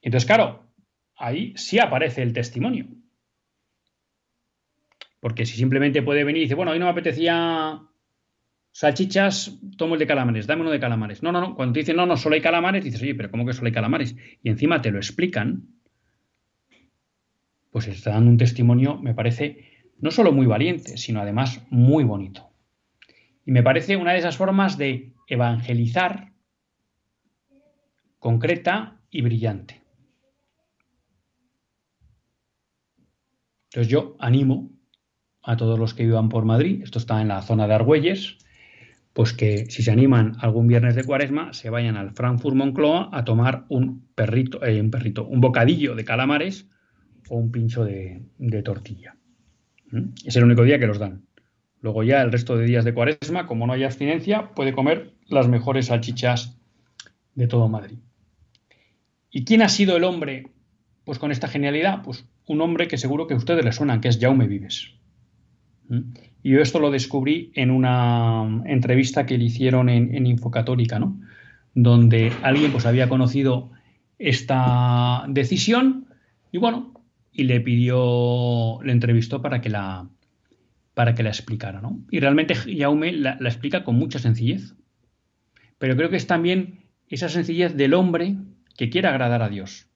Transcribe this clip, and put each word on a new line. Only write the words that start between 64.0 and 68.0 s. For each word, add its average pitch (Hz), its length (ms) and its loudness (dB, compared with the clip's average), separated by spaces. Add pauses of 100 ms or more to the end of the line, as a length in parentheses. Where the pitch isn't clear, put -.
que 123 80 0
es 117 120 2
Jaume 123 260 4
Vives. - 480 -8 (960)
¿Mm? 120 120 -2 (420)
Y 139 100 0
yo 139 80 6
esto 156 180 2
lo 147 120 2
descubrí 143 640 -4
en 127 160 0
una 120 920 0